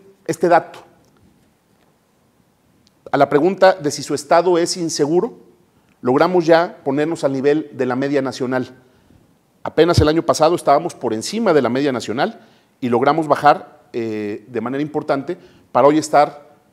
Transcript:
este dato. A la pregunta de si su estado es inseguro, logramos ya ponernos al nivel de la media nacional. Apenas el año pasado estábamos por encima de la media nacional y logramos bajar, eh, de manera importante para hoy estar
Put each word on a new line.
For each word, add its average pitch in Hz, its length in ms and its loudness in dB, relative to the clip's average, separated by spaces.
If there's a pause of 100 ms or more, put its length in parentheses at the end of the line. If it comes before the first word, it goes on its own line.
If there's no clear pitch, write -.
(260)
este 165 240 -2
dato. 170 300 0 (2250)
A 135 60 0
la 139 140 4
pregunta 185 420 2
de 147 180 -6
si 135 120 -8
su 151 100 -8
estado 170 460 0
es 170 180 -4
inseguro, 165 600 -2 (640)
logramos 160 420 2
ya 165 400 2
ponernos 151 400 -4
al 139 80 -2
nivel 143 400 -2
de 127 140 -4
la 127 100 -4
media 139 240 -2
nacional. 127 480 -4 (920)
Apenas - 360 2
el 151 100 4
año 160 180 0
pasado 165 300 2
estábamos 156 380 0
por 113 200 -4
encima 190 400 -2
de 139 80 4
la 117 80 0
media 139 200 -2
nacional 127 560 -6 (360)
y 123 80 -4
logramos 147 380 0
bajar, 147 520 0 (140)
eh, 107 520 -6
de 117 140 -8
manera 131 220 -6
importante 147 560 -6 (340)
para 127 160 4
hoy 151 80 4
estar 151 540 0 (220)